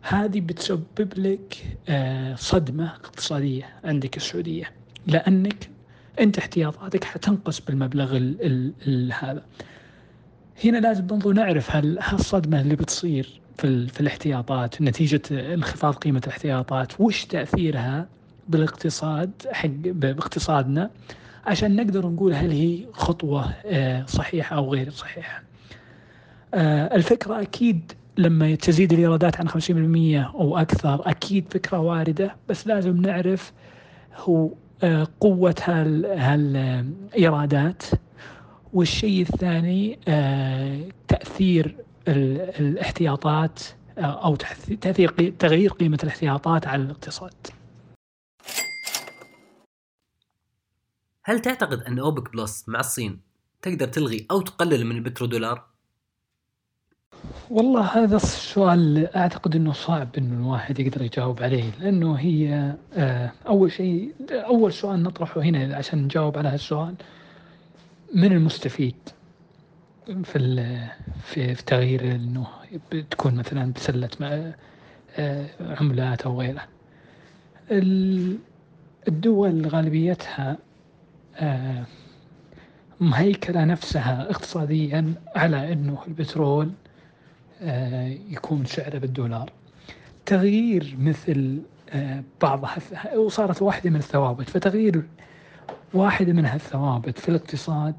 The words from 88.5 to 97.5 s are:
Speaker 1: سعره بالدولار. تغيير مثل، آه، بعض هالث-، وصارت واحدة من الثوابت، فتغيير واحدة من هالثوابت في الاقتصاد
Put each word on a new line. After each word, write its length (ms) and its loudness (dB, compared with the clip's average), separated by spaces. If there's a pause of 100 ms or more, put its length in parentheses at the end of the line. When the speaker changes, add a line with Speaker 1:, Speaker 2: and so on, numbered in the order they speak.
Speaker 1:
سعره 340 -8
بالدولار. 540 -6 (720)
تغيير 760 2
مثل، 600 0 (300)
آه، 320 -6 (200)
بعض 240 0
هالث-، 480 -10
وصارت 480 2
واحدة 280 0
من 60 4
الثوابت، 540 -2
فتغيير 520 2 (920)
واحدة 380 4
من 120 6
هالثوابت 720 -2
في 100 -4
الاقتصاد 720 -2